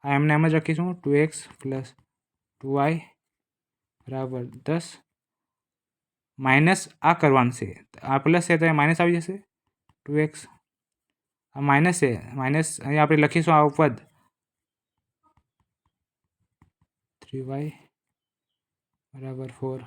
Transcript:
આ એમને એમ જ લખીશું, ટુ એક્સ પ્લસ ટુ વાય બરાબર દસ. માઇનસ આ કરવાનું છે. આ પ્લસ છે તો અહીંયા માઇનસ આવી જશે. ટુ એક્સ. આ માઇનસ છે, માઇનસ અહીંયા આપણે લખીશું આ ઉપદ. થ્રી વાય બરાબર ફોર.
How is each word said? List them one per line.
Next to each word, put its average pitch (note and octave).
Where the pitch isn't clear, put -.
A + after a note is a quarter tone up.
આ C#3
એમને D3+
એમ D#3
જ D#3
લખીશું, E3
ટુ C#3+
એક્સ D#3
પ્લસ C3
ટુ C3+
વાય D3+
બરાબર B2+
દસ. E3
માઇનસ D3
આ E3
કરવાનું C3
છે. G#2+
આ C#3
પ્લસ E3
છે E3+
તો D#3+
અહીંયા D#3
માઇનસ D#3+
આવી E3+
જશે. F#3
ટુ C#3+
એક્સ. D#3
આ C#3
માઇનસ E3+
છે, B2+
માઇનસ D3
અહીંયા D3
આપણે D3+
લખીશું D#3+
આ D3+
ઉપદ. C#3
થ્રી C3+
વાય D3
બરાબર C3
ફોર. C3